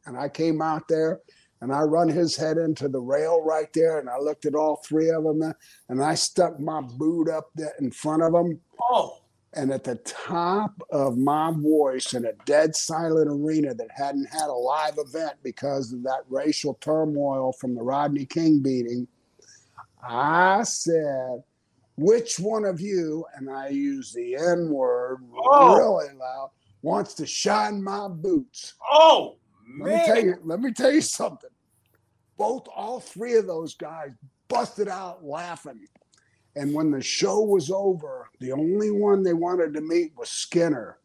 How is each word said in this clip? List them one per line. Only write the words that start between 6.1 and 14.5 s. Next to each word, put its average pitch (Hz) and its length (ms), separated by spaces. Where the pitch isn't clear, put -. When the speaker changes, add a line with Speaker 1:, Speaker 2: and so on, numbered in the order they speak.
Speaker 1:
stuck 165 440
my 156 220
boot 156 480
up 156 260
there 156 240
in 131 120
front 156 320
of 165 120
'em. 170 240
Speaker 2:
Oh. - 280
Speaker 1:
And 135 180
at 135 120
the 123 120
top 180 960
of 135 260
my 151 340
voice 147 640
in 117 120
a 110 80
dead 156 300
silent 160 520
arena 147 460
that 113 160
hadn't 139 400
had 151 200
a 135 40